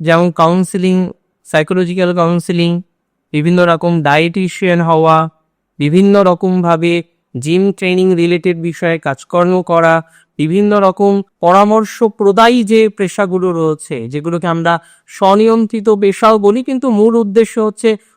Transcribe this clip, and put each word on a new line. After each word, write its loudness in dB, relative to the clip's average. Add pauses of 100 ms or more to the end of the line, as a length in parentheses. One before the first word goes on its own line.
যেমন 2
কাউন্সেলিং, 0 (320)
সাইকোলজিক্যাল -2
কাউন্সেলিং, -2 (500)
বিভিন্ন 0
রকম 0
ডায়েটিশিয়ান 0
হওয়া, 2 (480)
বিভিন্ন 2
রকমভাবে 0 (360)
জিম 0
ট্রেনিং 0
রিলেটেড 0
বিষয়ে -4
কাজকর্ম -2
করা, 0 (340)
বিভিন্ন 0
রকম 0 (180)
পরামর্শ 2
প্রদায়ী 2
যে 2
পেশাগুলো -4
রয়েছে, -4
যেগুলোকে -6
আমরা -2 (280)
স্বনিয়ন্ত্রিত 0
পেশাও 2
বলি, 0
কিন্তু -4
মূল 2
উদ্দেশ্য 0
হচ্ছে -2 (200)